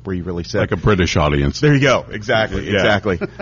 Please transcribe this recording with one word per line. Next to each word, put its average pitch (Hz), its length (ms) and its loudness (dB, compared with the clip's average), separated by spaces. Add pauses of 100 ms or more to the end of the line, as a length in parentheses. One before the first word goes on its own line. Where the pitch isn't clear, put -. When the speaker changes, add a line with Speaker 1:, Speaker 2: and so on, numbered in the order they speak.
Speaker 1:
where 95 140 -6
you 85 80 -6
really 87 200 -6
sit. 101 140 -6
Speaker 2:
Like - 140 -2
a 101 40 0
British 90 400 2
audience. 73 440 0
Speaker 1:
There 147 120 4
you 139 80 4
go. 143 300 2
Exactly. 104 560 -2
Speaker 2:
Yeah. 98 80 -2
Speaker 1:
Exactly. 98 500 2
<laughs> 185 40 -4 (140)